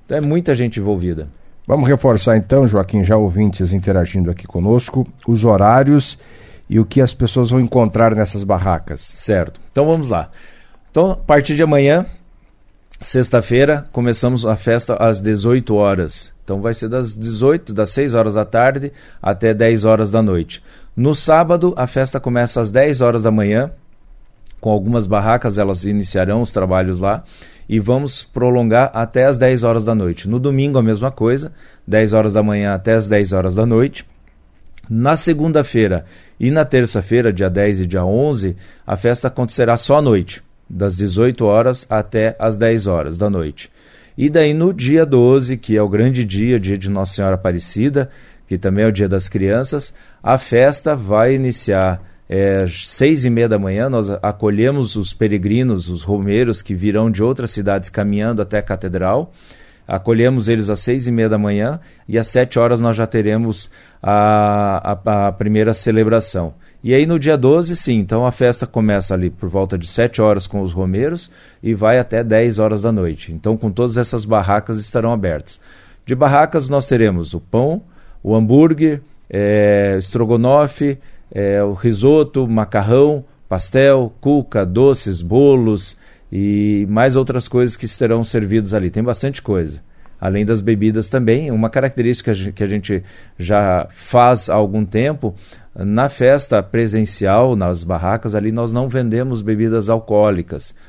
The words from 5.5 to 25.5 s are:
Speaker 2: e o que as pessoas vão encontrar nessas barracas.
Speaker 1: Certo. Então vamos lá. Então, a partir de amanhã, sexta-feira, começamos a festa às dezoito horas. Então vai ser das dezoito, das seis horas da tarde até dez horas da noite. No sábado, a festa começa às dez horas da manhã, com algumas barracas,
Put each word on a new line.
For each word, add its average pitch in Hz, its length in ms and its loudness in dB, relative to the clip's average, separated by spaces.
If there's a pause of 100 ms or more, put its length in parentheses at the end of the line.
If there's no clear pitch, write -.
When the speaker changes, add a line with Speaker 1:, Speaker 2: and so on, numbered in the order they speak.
Speaker 2:
e 107 100 2
o 110 60 4
que - 160 2
as 127 100 2
pessoas 120 380 0
vão 127 100 2
encontrar 113 540 2
nessas 104 300 -2
barracas. 90 580 -2
Speaker 1:
Certo. - 580 -4 (120)
Então 143 160 2
vamos 160 220 0
lá. 85 200 -4 (640)
Então, 180 200 2
a 180 40 -2
partir 147 400 2
de 156 80 2
amanhã, 151 420 4 (920)
sexta-feira, 131 920 0
começamos 120 540 -2
a 110 100 0
festa 117 400 -2
às 110 240 2
dezoito 110 540 0
horas. 98 600 -2 (100)
Então 98 180 -6
vai 113 140 -4
ser 113 120 -8
das 113 300 -6
dezoito, 117 560 -2
das 104 160 -2
seis 139 240 -2
horas 107 220 0
da 107 100 0
tarde 135 460 0 (280)
até 104 320 0
dez 110 340 2
horas 110 260 2
da 113 100 2
noite. 92 400 -2 (340)
No 143 200 0
sábado, 165 600 2
a 127 120 -2
festa 131 320 -4
começa 120 420 -2
às 110 80 -2
dez 131 320 2
horas 120 220 2
da 110 80 2
manhã, 107 400 0 (920)
com 110 100 0
algumas 107 340 0
barracas, 107 540 0